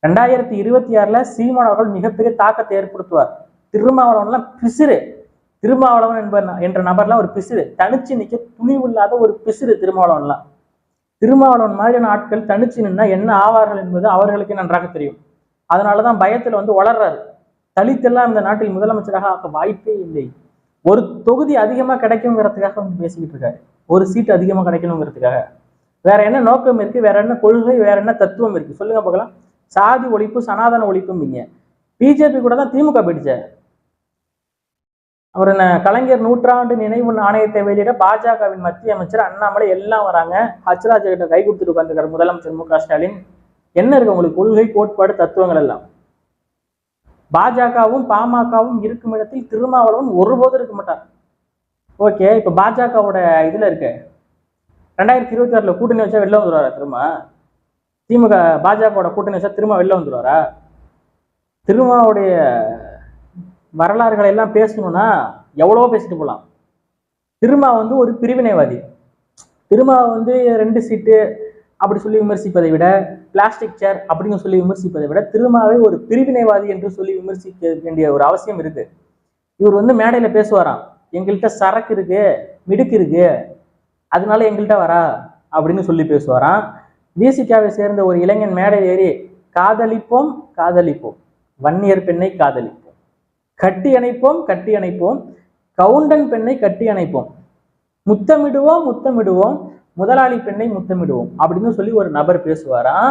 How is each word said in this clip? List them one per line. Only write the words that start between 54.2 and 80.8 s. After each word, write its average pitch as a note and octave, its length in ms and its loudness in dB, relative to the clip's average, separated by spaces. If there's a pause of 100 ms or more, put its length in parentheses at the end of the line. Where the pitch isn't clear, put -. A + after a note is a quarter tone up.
ரெண்டாயிரத்தி A#3 380 2
இருபத்தி A#3+ 220 0
ஆறுல F#3+ 200 0
கூட்டணி A3+ 260 0
வச்சா G#3 200 0
வெளில G#3 160 2
வந்துருவாரா D#3 340 0
திரும்ப? C3+ 300 -8 (1040)
திமுக A3+ 260 4 (280)
பாஜகவோட G3+ 500 0
கூட்டணி G3+ 240 -6
வச்சா G3 160 -6
திரும்ப G#3+ 300 -2
வெளில F#3+ 160 2
வந்துருவாரா? C3+ 400 -2 (1300)
திருமாவுடைய A3+ 640 2 (1400)
வரலாறுகளை G#3 600 0
எல்லாம் G#3+ 260 0
பேசணும்னா G#3+ 500 0 (480)
எவ்வளவோ G#3+ 380 4
பேசிட்டு E3+ 260 -4
போலாம். C#3 240 -8 (1000)
திருமா C4+ 280 4 (120)
வந்து A3+ 160 -4
ஒரு B3 240 2
பிரிவினைவாதி. G#3+ 580 0 (880)
திருமா C4 280 4 (120)
வந்து A#3 480 0
ரெண்டு A3+ 240 0
சீட்டு A3 360 2 (640)
அப்படி G3 180 -2
சொல்லி G#3+ 200 0
விமர்சிப்பதை F#3 520 0
விட, D#3+ 140 2 (460)
பிளாஸ்டிக் A3 500 -2
சேர் G3 260 -2
அப்படின்னு F#3 280 -2
சொல்லி F#3+ 260 0
விமர்சிப்பதை F3 460 -4
விட, C#3+ 120 0 (140)
திருமாவை A#3 420 4 (100)
ஒரு F#3+ 240 2
பிரிவினைவாதி A#3 580 2
என்று F#3+ 220 -6
சொல்லி F#3+ 300 -8
விமர்சிக்க F#3 520 -8 (120)
வேண்டிய D#3+ 300 -2
ஒரு C#3 100 2
அவசியம் F3+ 360 -2
இருக்கு. D#3 240 -10 (760)
இவர் G3+ 200 4
வந்து A#3+ 140 4
மேடையில A#3 440 2
பேசுவாராம், F#3 440 2 (300)